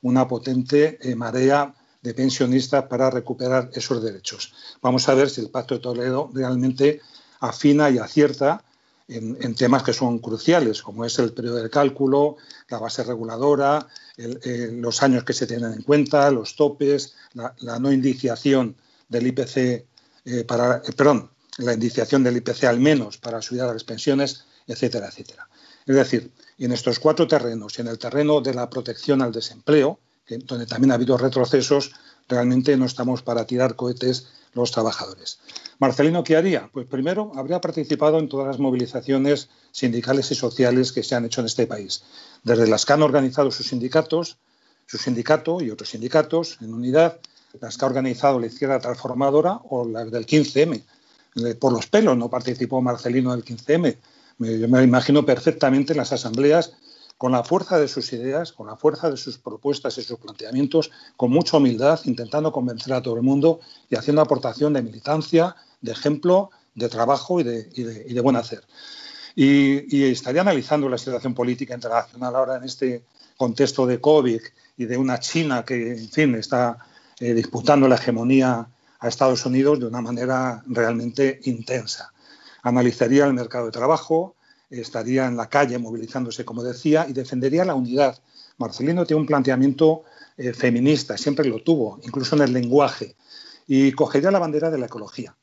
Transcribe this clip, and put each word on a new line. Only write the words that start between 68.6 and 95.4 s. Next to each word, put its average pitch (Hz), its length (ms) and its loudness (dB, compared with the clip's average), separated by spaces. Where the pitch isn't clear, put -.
Y, 139 640 4
y 135 160 4
estaría 127 300 -2
analizando 151 460 0
la 123 80 -2
situación 123 380 -6
política 123 400 -4
internacional 123 600 -4
ahora 131 200 0
en 120 60 -10
este 127 420 -6
contexto 127 480 0
de 123 160 0
covid 127 400 4
y 123 80 -8
de 120 120 -6
una 131 220 -2
China 139 460 -2
que, 120 300 -4
en 113 160 -14
fin, 143 260 2
está, 120 420 -2
eh, 117 160 -2
disputando 127 540 2
la 127 80 6
hegemonía 120 720 0
a 120 80 -4
Estados 127 360 0
Unidos 135 360 2
de 123 60 -4
una 117 140 -6
manera 123 680 -4
realmente 120 760 -2
intensa. 117 680 -6
Analizaría 123 640 4
el 139 100 4
mercado 123 320 -6
de 110 60 -8
trabajo, 160 640 0
estaría 123 540 -4
en 120 140 -2
la 113 100 -6
calle 135 300 2
movilizándose, 117 640 -8
como 113 180 -10
decía, 151 460 0
y 135 60 -8
defendería 135 500 0
la 180 100 -2
unidad. 127 440 0
Marcelino 151 480 -2
tiene 156 160 0
un 139 40 -2
planteamiento, 139 760 2
eh, 123 160 -6
feminista, 127 640 0
siempre 143 320 0
lo 113 140 -4
tuvo, 131 400 0
incluso 127 340 -4
en 147 60 6
el 123 100 2
lenguaje, 127 640 0
y 135 260 4
cogería 147 380 2
la 196 80 2
bandera 160 320 0
de 160 60 -4
la 127 80 -4
ecología 110 580 -12